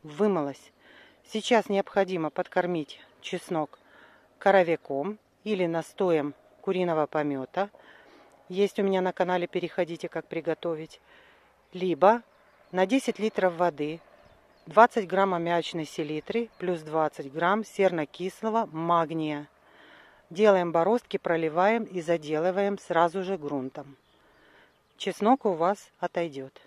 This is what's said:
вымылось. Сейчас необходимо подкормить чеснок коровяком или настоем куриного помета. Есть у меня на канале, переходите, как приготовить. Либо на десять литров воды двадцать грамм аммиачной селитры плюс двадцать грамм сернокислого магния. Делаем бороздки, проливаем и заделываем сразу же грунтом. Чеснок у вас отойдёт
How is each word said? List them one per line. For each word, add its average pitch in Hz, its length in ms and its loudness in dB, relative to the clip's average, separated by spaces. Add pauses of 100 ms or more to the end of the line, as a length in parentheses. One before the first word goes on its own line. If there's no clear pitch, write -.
вымылось. 156 680 -2 (540)
Сейчас 220 440 0
необходимо 190 600 0
подкормить 180 720 -4 (220)
чеснок - 580 -6 (580)
коровяком 175 800 2 (280)
или 190 200 -2
настоем 165 680 -2 (260)
куриного 175 460 0
помета. 147 640 -4 (800)
Есть 190 300 -2
у 202 40 0
меня 196 160 2
на 185 140 0
канале, 180 340 -2
переходите, 170 640 -6
как - 180 -10
приготовить. 160 720 -8 (720)
Либо 185 500 4 (520)
на 185 120 4
десять 240 320 0
литров 185 360 0
воды 160 480 -2 (640)
двадцать 214 420 6
грамм 190 260 2
аммиачной 170 520 -2
селитры 156 720 -6
плюс 175 240 -4
двадцать 151 500 -2
грамм 180 320 0
сернокислого 190 1080 -2
магния. 160 760 -2 (840)
Делаем 185 420 4
бороздки, 196 460 0
проливаем 175 680 0
и 180 180 -8
заделываем 170 760 0
сразу 170 460 0
же 185 140 -4
грунтом. 139 580 -8 (1000)
Чеснок 214 480 0
у 196 80 2
вас 175 460 -2
отойдёт 147 540 -6 (140)